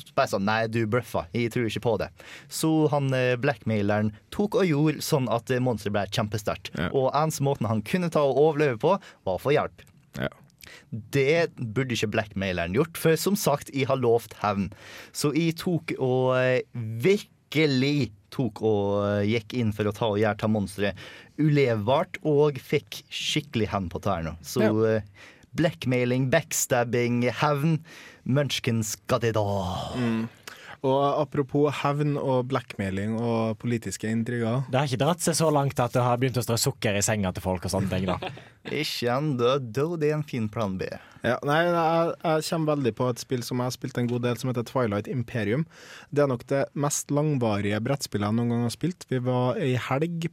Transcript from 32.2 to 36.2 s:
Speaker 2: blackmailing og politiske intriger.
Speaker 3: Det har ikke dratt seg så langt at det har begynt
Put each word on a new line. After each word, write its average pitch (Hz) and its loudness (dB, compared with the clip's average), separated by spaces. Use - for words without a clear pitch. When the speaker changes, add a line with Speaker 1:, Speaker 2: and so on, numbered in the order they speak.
Speaker 2:
blackmailing 104 -4
og 113 0
politiske 117 -4
intriger. 117 -2
Speaker 3:
Det 120 0
har 143 2
ikke 123 -2
dratt 160 2
seg 170 0
så 160 2
langt 139 2
at 120 2
det 127 4
har 123 2
begynt 123 0